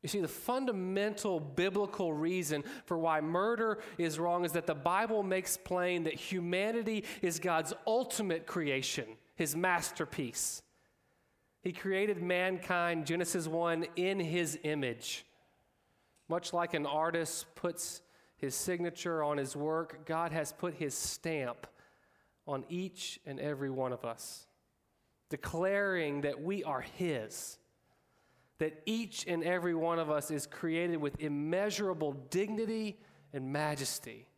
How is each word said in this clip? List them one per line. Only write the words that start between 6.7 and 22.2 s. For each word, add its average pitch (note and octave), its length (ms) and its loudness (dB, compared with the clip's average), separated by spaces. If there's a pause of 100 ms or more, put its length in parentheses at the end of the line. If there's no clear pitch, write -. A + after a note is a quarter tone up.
is E3+ 160 2
God's E3 340 2 (140)
ultimate A3 640 2
creation, C3+ 680 0 (200)
his D3 180 0
masterpiece. E3+ 1040 0 (1000)
He F#3 100 0
created F#3+ 480 0
mankind, F3+ 880 2
Genesis E3+ 400 0
one, E3 480 2
in F#3+ 240 2
his E3 460 0
image. C#3 600 -2 (1000)
Much F3 260 -2
like E3+ 220 2
an D3 120 2
artist D#3+ 680 2
puts - 480 -4 (340)
his C3 200 -2
signature F3 680 0
on D3 160 2
his C#3 160 -2
work, D#3 500 -2
God D#3+ 280 0
has D#3 200 0
put F3 220 -4
his D3 200 -2
stamp C#3 720 -4 (760)